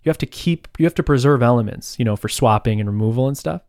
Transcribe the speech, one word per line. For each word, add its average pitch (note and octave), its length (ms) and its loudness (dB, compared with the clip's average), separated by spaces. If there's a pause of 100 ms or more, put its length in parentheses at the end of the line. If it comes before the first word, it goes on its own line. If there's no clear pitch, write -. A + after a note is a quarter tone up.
you D#3+ 80 0
have D#3+ 80 0
to - 80 -6
keep, - 400 -4 (100)
you D#3 100 2
have E3 100 0
to D#3+ 80 0
preserve C#3 360 4
elements, A#2+ 600 0
you B2 40 0
know, G#2+ 120 0
for G#2+ 120 -6
swapping G#2+ 520 0
and G#2 80 -4
removal A2 400 0
and C#3 100 -6
stuff. D#3+ 300 -6